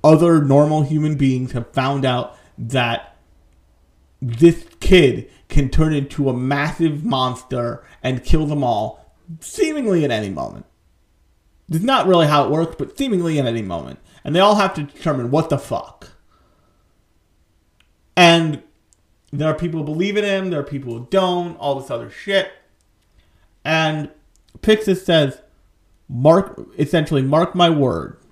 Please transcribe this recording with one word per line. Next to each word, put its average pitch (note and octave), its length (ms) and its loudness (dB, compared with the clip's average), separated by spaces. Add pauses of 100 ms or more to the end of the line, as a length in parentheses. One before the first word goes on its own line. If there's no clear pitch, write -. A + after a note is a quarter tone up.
other D#3+ 400 6
normal D3 400 4
human D3+ 320 -2
beings C3 340 0
have A#2+ 220 -8
found C3+ 320 -2
out B2 320 -4 (200)
that A#2 600 -4 (1040)
this C3+ 420 4 (140)
kid C#3+ 500 4 (200)
can C#3 200 4
turn D#3 240 2
into C#3 360 -4
a B2+ 40 -2
massive C#3+ 720 -4
monster B2 800 -6 (200)
and C3 200 -4
kill D#3 220 4
them D3 160 -2
all, A2 500 -4 (280)
seemingly C#4 640 -2
at B2+ 80 -2
any G#2+ 180 -4
moment. A#1 340 -10 (1040)
It's E3 160 -4
not C4 220 2
really E3+ 220 4
how D3 160 2
it G#2+ 60 -2
works, E3 280 -2
but - 180 -10
seemingly F3 440 -2
at B2+ 60 -2
any A2+ 160 -4
moment. D#2+ 360 -10 (240)
And D3 120 -6
they F3+ 60 4
all G#3 140 6
have G3 200 0
to D3+ 100 -8
determine C3+ 480 -4
what D#3+ 180 0
the C#3+ 80 0
fuck. - 520 -10 (2000)
And E3+ 460 4 (680)
there D3 160 -2
are D3+ 60 -2
people E3 260 -6
who C#3+ 40 -6
believe F3+ 320 -4
in G#3 80 -2
him, F#3+ 260 -4
there D#3 100 -4
are C3+ 40 -8
people B2+ 300 -10
who A#2+ 160 -14
don't, F3 460 -2
all C#3 220 -4
this C3 120 -14
other A#2+ 200 -8
shit. G3 400 -4 (1120)
And D#3 460 -2 (500)
Pixis G#3+ 440 0
says, D3+ 380 0 (680)
"Mark, C#3+ 500 2 (200)
essentially, D3+ 440 0
mark D3+ 320 0
my F3 140 4
word. G#2+ 480 -2 (160)